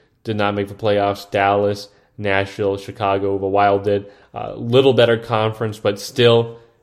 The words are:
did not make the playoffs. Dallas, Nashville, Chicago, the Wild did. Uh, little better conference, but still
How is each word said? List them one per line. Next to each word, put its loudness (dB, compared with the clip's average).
did -6
not 0
make -4
the -16
playoffs. -2
Dallas, 0
Nashville, -2
Chicago, -2
the -4
Wild 2
did. -2
Uh, -10
little 2
better 4
conference, -4
but -2
still 2